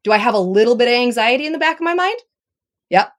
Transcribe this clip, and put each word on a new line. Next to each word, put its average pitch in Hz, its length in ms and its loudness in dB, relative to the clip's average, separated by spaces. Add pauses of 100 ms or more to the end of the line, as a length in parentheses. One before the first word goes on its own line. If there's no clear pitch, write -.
Do 208 80 0
I 214 60 4
have 220 160 0
a 208 60 0
little 208 360 2
bit 240 120 0
of 240 60 2
anxiety 240 520 0
in 311 80 -6
the 311 60 -6
back 320 180 -2
of 339 60 -8
my 339 100 -2
mind? 370 240 -2 (720)
Yep, 190 180 2 (120)